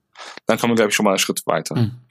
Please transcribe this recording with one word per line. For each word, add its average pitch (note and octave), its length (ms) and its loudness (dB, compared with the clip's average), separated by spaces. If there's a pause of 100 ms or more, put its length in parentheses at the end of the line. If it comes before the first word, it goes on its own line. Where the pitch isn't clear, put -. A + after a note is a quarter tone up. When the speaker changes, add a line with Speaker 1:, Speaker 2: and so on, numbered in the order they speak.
(460)
Speaker 1:
dann A2+ 140 2
kommt A#2+ 120 0
man, A#2 40 2
glaube A2+ 140 4
ich, - 60 -2
schon A2 80 0
mal G#2 80 6
einen F#2+ 80 2
Schritt - 260 -6
weiter. D#2+ 300 -2
Speaker 2:
Mhm. A2+ 220 -2 (140)